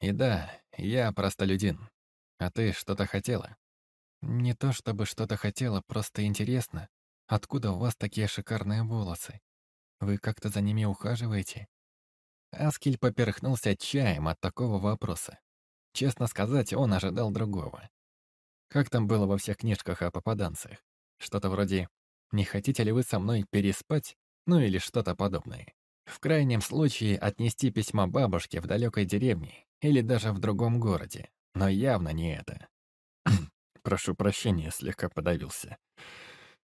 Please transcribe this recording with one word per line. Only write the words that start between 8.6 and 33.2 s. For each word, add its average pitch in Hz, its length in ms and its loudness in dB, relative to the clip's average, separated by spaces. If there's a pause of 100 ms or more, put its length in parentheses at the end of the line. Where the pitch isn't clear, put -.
волосы? 110 580 -4 (600)
Вы 101 180 0
как-то 110 300 -4
за 104 120 -2
ними 104 240 2
ухаживаете?» 104 840 -4 (880)
Аскель 143 400 2
поперхнулся 117 800 2
чаем 90 520 0
от 82 120 -2
такого 107 380 0
вопроса. 104 600 -4 (540)
Честно 123 340 0
сказать, 113 460 0
он 123 200 2
ожидал 95 380 0
другого. 101 580 -4 (800)
Как 143 220 0
там 117 160 2
было 104 200 4
во 98 120 2
всех 104 200 -4
книжках 101 440 -2
о 87 80 0
попаданцах? 98 680 -4 (400)
Что-то 98 320 -4
вроде 95 380 0 (440)
«Не 101 120 2
хотите 120 380 0
ли 107 100 2
вы 123 100 2
со 110 160 -2
мной 104 320 0
переспать?» 101 680 0 (300)
Ну 170 140 6
или 95 180 4
что-то 90 380 -2
подобное. - 560 -4 (320)
В - 160 -16
крайнем 139 400 4
случае 113 580 2
отнести 117 540 0
письмо 104 340 2
бабушке 90 540 0
в 87 60 -6
далёкой 107 380 2
деревне 101 640 0 (140)
или 143 220 6
даже 113 300 2
в 98 60 -2
другом 110 400 2
городе. - 520 -2 (240)
Но 95 140 4
явно 98 420 2
не 80 260 -2
это. - 320 -14 (560)